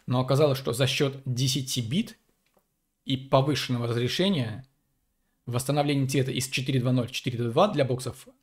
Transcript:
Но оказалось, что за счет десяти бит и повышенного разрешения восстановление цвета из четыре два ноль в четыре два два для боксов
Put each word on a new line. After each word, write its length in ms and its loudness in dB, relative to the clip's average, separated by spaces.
Но 120 2
оказалось, 380 4
что 160 -4
за 140 2
счет 380 0
десяти 560 -2
бит 360 -2
и 100 -2
повышенного 720 0
разрешения 800 -2
восстановление 600 0
цвета 240 0
из 160 -4
четыре 320 -2
два 120 0
ноль 160 2
в 40 -16
четыре 260 -6
два 140 -2
два 160 4
для 180 2
боксов 420 -6